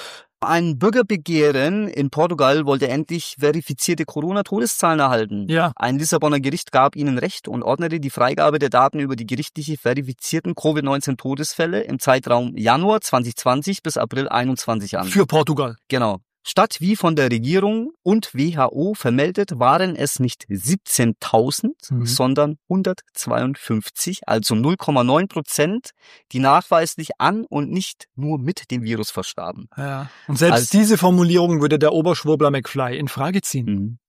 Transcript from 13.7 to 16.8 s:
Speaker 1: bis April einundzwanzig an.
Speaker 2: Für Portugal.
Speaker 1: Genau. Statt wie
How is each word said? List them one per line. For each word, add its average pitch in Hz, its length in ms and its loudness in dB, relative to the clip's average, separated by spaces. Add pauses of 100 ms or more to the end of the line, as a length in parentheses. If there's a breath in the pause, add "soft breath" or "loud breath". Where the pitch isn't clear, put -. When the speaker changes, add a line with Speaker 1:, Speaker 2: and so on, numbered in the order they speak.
Speaker 1:
bis - 160 -4
April 123 320 -2
einundzwanzig 113 720 -2
an. 92 80 -6
Speaker 2:
Für 170 180 4
Portugal. 143 520 0 (100)
Speaker 1:
Genau. 113 320 0 (280)
Statt - 320 2
wie 190 160 2